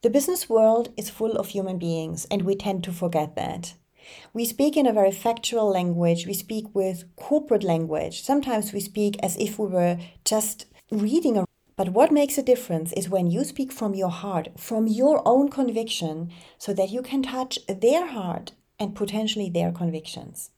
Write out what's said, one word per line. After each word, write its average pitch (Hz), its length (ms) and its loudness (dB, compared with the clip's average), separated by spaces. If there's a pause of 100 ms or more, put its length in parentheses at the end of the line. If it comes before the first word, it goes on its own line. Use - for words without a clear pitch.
The 233 80 4
business 285 380 0
world 226 480 4
is 214 120 -8
full 220 280 -4
of 202 140 -4
human 190 280 -4
beings, 165 540 -4
and 196 100 0
we 196 140 0
tend 196 260 -4
to 180 100 -6
forget 165 440 -2
that. 165 380 -8 (580)
We 233 120 -4
speak 285 320 0
in 277 120 4
a 226 40 4
very 196 200 4
factual 220 580 0
language. 170 560 2
We 196 80 -4
speak 214 300 -6 (100)
with 190 300 -2 (100)
corporate 294 480 0
language. 160 600 -2
Sometimes 254 500 0
we 196 80 -4
speak 202 420 -2
as 185 140 -2
if 208 200 -2
we 214 120 -2
were 175 300 2 (260)
just - 420 -2 (240)
reading 226 460 2
a 190 80 2 (320)
But 185 140 0
what 240 200 6
makes 285 260 4
a 277 60 0
difference 185 520 2
is 185 140 -2
when 180 220 2
you 214 140 0
speak - 260 -6
from 208 240 -4
your 190 160 0
heart, 185 460 -4
from 226 320 -2
your 254 360 4
own 269 240 6
conviction, 214 840 -2 (260)
so 202 160 -4
that 190 160 0
you 247 120 -4
can 269 200 -2
touch 254 460 -4
their 247 400 2
heart 196 420 -6 (300)
and 208 160 -6
potentially 208 520 -2
their 170 220 0
convictions. - 880 -8